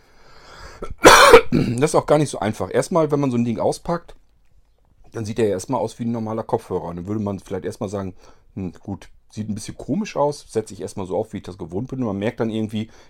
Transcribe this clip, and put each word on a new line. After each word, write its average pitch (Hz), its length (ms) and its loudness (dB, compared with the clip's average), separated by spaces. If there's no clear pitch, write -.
Das 120 400 2
ist - 40 0
auch 147 120 2
gar 151 100 6
nicht 147 120 0
so - 100 -10
einfach. 101 340 -4
Erstmal, 147 380 0
wenn 143 100 2
man 135 100 0
so 120 60 0
ein 117 80 2
Ding 113 140 -2
auspackt, - 560 -4
dann 113 100 -8
sieht 110 140 -6
der 117 80 2
ja 101 60 2
erstmal 104 280 -4
aus - 200 -4
wie 123 40 -8
ein 117 80 -2
normaler 110 320 -4
Kopfhörer. 90 420 -4
Und 85 120 -10
dann 87 100 -10
würde 107 140 -4
man 101 180 -4
vielleicht 95 240 -8
erstmal 104 240 -8
sagen, 98 280 -8
hm, 92 180 -8
gut, - 340 -12
sieht 107 160 -10
ein 104 80 -6
bisschen - 220 -12
komisch 185 400 -6
aus, 147 320 -2
setze 110 240 -6
ich 82 80 -16
erstmal 92 240 -8
so 87 100 -6
auf, 110 160 -4
wie 101 60 -10
ich - 60 -10
das 92 140 -14
gewohnt 90 300 -8
bin. 131 120 -10
Und 120 80 -4
man 98 120 -4
merkt 113 220 -4
dann 113 80 -2
irgendwie, 110 400 -6